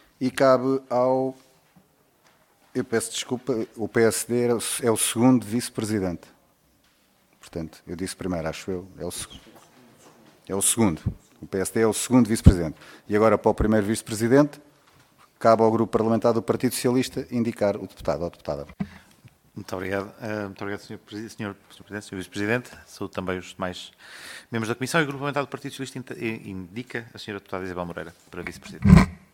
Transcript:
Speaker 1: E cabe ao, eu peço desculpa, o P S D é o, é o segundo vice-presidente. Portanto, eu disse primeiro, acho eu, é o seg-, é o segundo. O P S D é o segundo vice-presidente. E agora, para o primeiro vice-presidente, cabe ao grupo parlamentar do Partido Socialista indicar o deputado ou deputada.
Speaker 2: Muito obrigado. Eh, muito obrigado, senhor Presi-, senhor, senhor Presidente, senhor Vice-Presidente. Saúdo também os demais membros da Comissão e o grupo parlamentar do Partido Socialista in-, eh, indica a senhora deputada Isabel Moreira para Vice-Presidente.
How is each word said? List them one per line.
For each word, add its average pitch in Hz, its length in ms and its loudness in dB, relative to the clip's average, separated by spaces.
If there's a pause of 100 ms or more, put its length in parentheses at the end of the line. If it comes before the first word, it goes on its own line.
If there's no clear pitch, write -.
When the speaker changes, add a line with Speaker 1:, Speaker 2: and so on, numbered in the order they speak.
(200)
Speaker 1:
E 127 100 -2
cabe 131 600 4
ao, 131 440 2 (1400)
eu 127 80 -2
peço - 280 -2
desculpa, 120 540 -4 (120)
o 110 100 -6
P 117 140 2
S 113 260 2
D 120 200 0
é 120 60 2
o, 113 60 0 (240)
é 117 80 4
o 107 60 2
segundo 120 480 4
vice-presidente. 104 840 -4 (1120)
Portanto, - 480 -12
eu 87 80 -10
disse 90 220 -8
primeiro, 85 320 -4
acho - 200 -10
eu, 92 160 -6 (120)
é 78 80 -10
o 90 60 -6
seg-, - 280 -14 (1040)
é 87 80 -8
o 98 80 -2
segundo. 98 400 2 (400)
O - 60 -16
P 101 100 -6
S 92 160 -4
D 113 60 0
é 113 80 6
o 107 60 2
segundo 120 340 4
vice-presidente. 90 480 4 (320)
E 101 80 -2
agora, 107 220 6
para - 120 2
o 107 40 2
primeiro 107 340 2
vice-presidente, 113 720 2 (800)
cabe 113 240 6
ao 113 80 6
grupo 110 200 0
parlamentar 113 420 2
do 113 100 0
Partido 113 320 -2
Socialista 127 560 -2
indicar 110 440 0
o 98 120 -10
deputado - 340 -4
ou 85 80 -4
deputada. 73 380 -8 (880)
Speaker 2:
Muito 98 200 -10
obrigado. 98 460 -4
Eh, 107 240 -6
muito 98 160 -12
obrigado, 101 200 -8
senhor 107 180 -16
Presi-, 107 320 -14
senhor, 104 240 -8 (160)
senhor - 120 -20
Presidente, 104 220 -12
senhor 101 140 -10
Vice-Presidente. 104 500 -4 (160)
Saúdo - 260 -12
também 92 280 -4
os - 160 -16
demais 90 360 -10 (600)
membros 110 180 -4
da 117 60 -2
Comissão 131 260 -2
e - 20 0
o 143 40 -2
grupo 139 100 -8
parlamentar 143 260 -4
do 127 60 -8
Partido 135 220 -12
Socialista 131 420 -12
in-, 113 220 -6
eh, - 120 -14
indica 107 640 -10
a - 60 -20
senhora 101 220 -10
deputada 95 240 -8
Isabel 90 240 -6
Moreira 85 260 -10 (160)
para 90 140 -10
Vice-Presidente. - 680 6 (220)